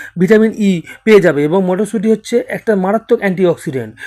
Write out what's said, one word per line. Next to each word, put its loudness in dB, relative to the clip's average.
ভিটামিন 4
ই 0
পেয়ে 6
যাবে। 2
এবং 0
মটরশুঁটি -2
হচ্ছে -2
একটা -4
মারাত্মক 0
অ্যান্টিঅক্সিডেন্ট। -4